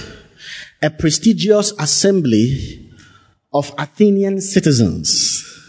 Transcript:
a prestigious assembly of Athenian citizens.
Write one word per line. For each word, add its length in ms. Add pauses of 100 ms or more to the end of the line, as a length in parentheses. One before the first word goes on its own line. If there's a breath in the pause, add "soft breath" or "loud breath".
(800 loud breath)
a 80
prestigious 880
assembly 1120 (640 soft breath)
of 260
Athenian 600
citizens. 1040 (260 loud breath)